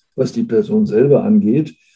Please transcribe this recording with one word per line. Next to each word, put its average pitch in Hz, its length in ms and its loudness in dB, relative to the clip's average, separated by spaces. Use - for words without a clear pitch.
was 123 160 -4
die 117 120 -6
Person 107 420 -2
selber 120 380 2
angeht, 107 520 0